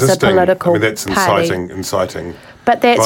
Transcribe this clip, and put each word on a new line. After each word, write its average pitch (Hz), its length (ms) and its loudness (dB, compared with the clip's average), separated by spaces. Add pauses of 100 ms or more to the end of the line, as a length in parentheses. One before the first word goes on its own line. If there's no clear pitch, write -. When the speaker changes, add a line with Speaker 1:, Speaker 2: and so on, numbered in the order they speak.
Speaker 1:
existing, 185 260 2
Speaker 2:
political 180 400 2
Speaker 1:
I - 20 4
mean, 107 80 0
that's 110 240 -2
Speaker 2:
party. 135 380 0
Speaker 1:
inciting, 92 260 -4
inciting 92 640 -6 (320)
Speaker 2:
But 240 160 -4
that's 240 240 2